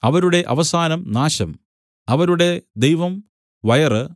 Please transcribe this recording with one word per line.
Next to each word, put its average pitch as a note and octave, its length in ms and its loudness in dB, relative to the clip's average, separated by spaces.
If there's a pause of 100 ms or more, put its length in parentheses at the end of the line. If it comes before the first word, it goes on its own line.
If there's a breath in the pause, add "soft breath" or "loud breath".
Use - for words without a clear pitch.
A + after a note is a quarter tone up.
അവരുടെ F3 460 2
അവസാനം D#3+ 640 -2
നാശം, A2+ 380 -2 (580)
അവരുടെ F3 420 2 (260)
ദൈവം D#3+ 360 0 (520)
വയറ് A#2 380 2 (140)